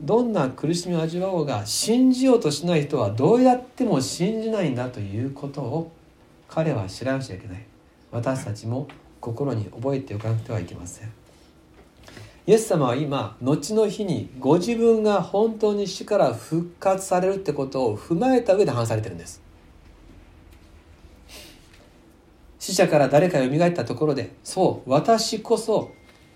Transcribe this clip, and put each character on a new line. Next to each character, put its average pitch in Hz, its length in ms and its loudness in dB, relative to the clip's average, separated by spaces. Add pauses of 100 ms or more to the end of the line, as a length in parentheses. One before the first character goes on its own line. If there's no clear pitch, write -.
ど 202 220 2
ん 233 100 -2
な 143 180 0
苦 147 240 -2
し 175 140 -4
み 175 80 0
を 160 40 0
味 165 200 -4
わ 190 120 -2
お 170 100 0
う 147 40 -2
が、 107 180 -4
信 254 460 2
じ 254 160 2
よ 262 80 8
う 226 60 4
と 151 100 0
し 147 160 -4
な 175 100 4
い 143 100 2
人 143 120 -2
は 104 120 2
ど 135 240 4
う 247 80 6
や 254 120 8
っ 254 80 -2
て - 220 -6
も 170 160 2
信 214 420 -2
じ 220 80 -4
な 208 120 0
い 151 80 0
ん 123 40 -2
だ 123 140 -4
と 123 100 -12
い 104 260 -6
う 139 80 -6
こ 143 140 -12
と 139 160 -8
を 151 300 -6 (560)
彼 156 240 0
は 98 160 -4
知 - 160 -12
ら 131 80 0
な 135 80 -2
く 131 40 -8
ち - 80 -12
ゃ 92 40 -8
い - 20 -12
け 95 80 -16
な 95 80 -12
い。 101 100 -14 (460)
私 117 340 -4
た 104 80 -6
ち 110 140 -10
も 131 220 -4 (320)
心 120 340 -4
に 107 120 -4
覚 131 280 -4
え 135 60 -4
て 104 160 -10
お - 20 -8
か 110 120 -4
な 113 40 0
く 110 80 -2
て 117 100 -10
は 107 60 -4
い 87 60 -4
け 87 100 -12
ま 85 100 -14
せ 92 200 -16
ん。 110 80 -14 (1300)
イ 185 60 4
エ 220 60 10
ス 220 100 -4
様 156 200 2
は 120 80 0
今、 135 440 -4
後 147 340 0
の 214 140 4
日 208 160 -6
に 139 240 -4 (100)
ご 151 200 4
自 226 180 -2
分 226 260 4
が 208 200 2
本 214 360 0
当 208 140 0
に 202 140 -2
死 185 180 -10
か 208 140 0
ら 135 160 2
復 170 440 -4
活 190 280 0
さ 180 140 0
れ 185 80 2
る 190 80 0
っ - 20 -6
て 156 160 -4
こ 139 120 -4
と 131 200 -2
を 104 100 0
踏 170 220 -2
ま 254 180 4
え 240 60 4
た 190 120 2
上 196 120 4
で 139 40 0
話 117 180 0
さ 113 80 0
れ 110 40 -2
て 104 80 -8
る 92 60 -12
ん 85 40 -12
で 82 80 -16
す。 - 140 -18 (3250)
死 - 160 -6
者 180 140 6
か 156 100 4
ら 135 100 4
誰 165 220 4
か 151 80 0
蘇 131 80 2
っ 170 260 2
た 127 140 -4
と 135 80 -6
こ 156 120 0
ろ 147 80 2
で、 - 200 -8 (100)
「そ 151 420 0
う、 - 40 -6
私 214 500 2
こ 226 160 0
そ 214 360 -2 (420)